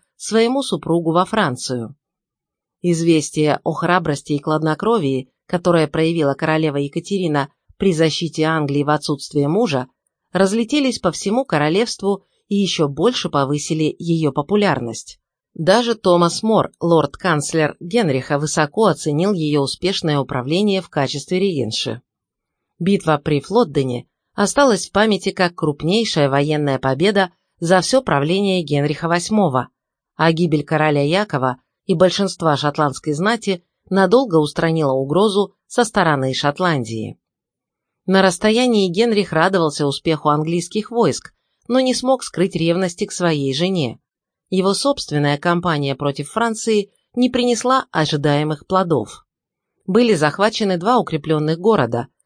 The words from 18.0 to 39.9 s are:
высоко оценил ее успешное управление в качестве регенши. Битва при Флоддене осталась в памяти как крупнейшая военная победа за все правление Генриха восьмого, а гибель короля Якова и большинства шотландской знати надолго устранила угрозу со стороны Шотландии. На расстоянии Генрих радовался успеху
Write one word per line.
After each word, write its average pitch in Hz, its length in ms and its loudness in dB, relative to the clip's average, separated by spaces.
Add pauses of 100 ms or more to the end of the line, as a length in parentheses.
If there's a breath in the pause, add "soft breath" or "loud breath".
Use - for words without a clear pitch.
высоко 156 460 0
оценил 165 480 0
ее 151 280 0
успешное 151 580 -2
управление 165 640 -2
в - 80 -14
качестве 147 500 -2
регенши. 151 600 -4 (800)
Битва 165 440 0
при 147 180 0
Флоддене 143 680 -2 (260)
осталась 208 540 2
в - 40 -18
памяти 196 400 0
как 175 240 -2
крупнейшая 156 760 0
военная 143 500 0
победа 175 520 0 (280)
за 180 220 2
все 262 200 2
правление 185 600 0
Генриха 147 440 -2
восьмого, 175 600 0 (460)
а 165 160 2
гибель 156 320 0
короля 151 400 0
Якова 143 540 -2 (280)
и 190 80 0
большинства 175 600 2
шотландской 147 580 -2
знати 196 500 -2 (260)
надолго 190 460 4
устранила 156 580 2
угрозу 180 600 0 (120)
со - 160 0
стороны 151 500 0
Шотландии. 131 840 -2 (840)
На 190 160 4
расстоянии 214 640 2
Генрих 202 460 0
радовался 160 540 2
успеху 151 420 -2